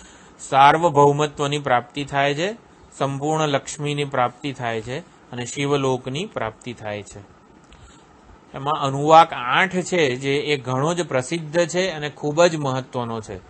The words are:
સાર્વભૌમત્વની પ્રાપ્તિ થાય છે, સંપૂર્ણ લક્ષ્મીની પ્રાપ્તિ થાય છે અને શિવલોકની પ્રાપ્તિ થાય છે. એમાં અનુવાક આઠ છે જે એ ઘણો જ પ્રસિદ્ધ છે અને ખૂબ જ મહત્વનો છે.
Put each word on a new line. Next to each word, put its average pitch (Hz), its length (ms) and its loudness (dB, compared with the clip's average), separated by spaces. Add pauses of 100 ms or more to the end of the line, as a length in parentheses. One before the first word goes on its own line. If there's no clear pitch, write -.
(400)
સાર્વભૌમત્વની 143 1200 4
પ્રાપ્તિ 135 460 0
થાય 143 300 0
છે, 175 180 -2 (460)
સંપૂર્ણ 143 480 0
લક્ષ્મીની 147 580 -4
પ્રાપ્તિ 131 480 -2
થાય 117 280 -6
છે 123 200 -10
અને - 440 -14
શિવલોકની 135 840 -2
પ્રાપ્તિ 120 460 -8
થાય 104 300 -8
છે. 101 320 -20 (1200)
એમાં 147 280 -4
અનુવાક 151 500 6
આઠ 147 440 -2
છે 170 400 0
જે 139 200 -2
એ 147 200 -2
ઘણો 131 380 -2
જ 170 120 -4
પ્રસિદ્ધ 156 600 -2
છે 180 240 -2
અને 151 200 -8
ખૂબ 147 340 0
જ 165 120 2
મહત્વનો 127 640 -4
છે. 104 180 -12 (120)